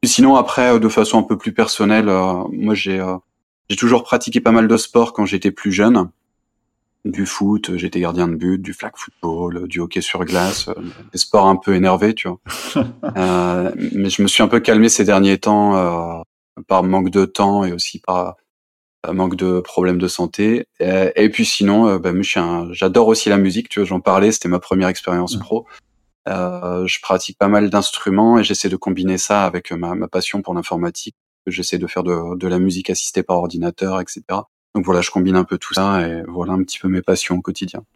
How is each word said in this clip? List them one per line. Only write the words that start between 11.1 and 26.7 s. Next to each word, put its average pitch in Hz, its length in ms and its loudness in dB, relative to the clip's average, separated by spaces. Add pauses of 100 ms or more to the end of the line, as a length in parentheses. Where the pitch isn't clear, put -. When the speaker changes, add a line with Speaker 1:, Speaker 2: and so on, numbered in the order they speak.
Speaker 1:
des 90 40 -8
sports 95 300 4
un 95 80 6
peu 98 180 0
énervés, 95 400 4
tu - 140 -6
vois. 90 120 -8 (360)
Speaker 2:
<laughs> 120 400 -4
Speaker 1:
Euh, 90 560 0 (220)
mais 98 160 0
je - 120 -2
me 98 60 4
suis - 160 2
un 104 60 2
peu 117 100 4
calmé 110 300 6
ces 107 160 2
derniers 98 320 4
temps, 104 400 2
euh, 85 440 -2 (460)
par 92 160 4
manque 92 260 2
de 95 140 4
temps 101 400 0
et 92 80 -2
aussi 87 280 -6
par, 90 360 -4 (720)
euh, 87 60 -6
manque 92 240 -2
de 92 240 0
problèmes 90 380 0
de 90 100 0
santé. 104 580 -2 (140)
Et, 92 340 0
et 107 140 4
puis 110 160 -2
sinon, 104 420 2
euh, 98 100 2
bah, 87 140 -2
moi, 92 120 -2
je 95 60 -6
suis 95 120 -2
un, 85 320 -4
j'adore 95 340 4
aussi 110 220 2
la 101 80 4
musique, 98 320 0
tu - 100 -6
vois, 98 80 0
j'en 90 140 -4
parlais, 98 320 4
c'était - 160 -4
ma 90 100 0
première 95 300 0
expérience 90 460 -4
Speaker 2:
Ouais. 98 60 -6
Speaker 1:
pro. 117 240 -6 (600)
Euh, 90 640 -6